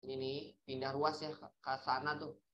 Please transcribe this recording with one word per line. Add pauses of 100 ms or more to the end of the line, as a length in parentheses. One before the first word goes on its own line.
ini
nih, (280)
pindah
ruas
ya
ke, (160)
ke (120)
sana
tuh. (120)